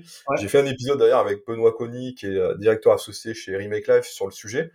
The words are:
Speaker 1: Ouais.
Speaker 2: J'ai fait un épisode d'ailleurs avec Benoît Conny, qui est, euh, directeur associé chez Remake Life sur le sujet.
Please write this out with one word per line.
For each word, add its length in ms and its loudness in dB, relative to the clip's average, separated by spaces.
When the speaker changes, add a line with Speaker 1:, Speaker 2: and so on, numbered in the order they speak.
Speaker 1:
Ouais. 140 -2
Speaker 2:
J'ai 80 -6
fait 100 4
un 60 6
épisode 340 -2
d'ailleurs 200 6
avec 280 -2
Benoît 280 2
Conny, 400 -10
qui 100 -14
est, 140 -2
euh, 180 0
directeur 380 4
associé 400 -6
chez 240 -10
Remake 300 -6
Life 180 4
sur 180 -8
le 80 -8
sujet. 420 -8